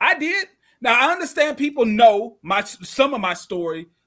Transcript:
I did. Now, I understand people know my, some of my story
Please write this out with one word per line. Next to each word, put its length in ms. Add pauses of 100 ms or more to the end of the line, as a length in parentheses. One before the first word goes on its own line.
I 180
did. 300 (320)
Now, 180
I 140
understand 460
people 260
know 560
my, 220
some 500
of 80
my 140
story 540 (180)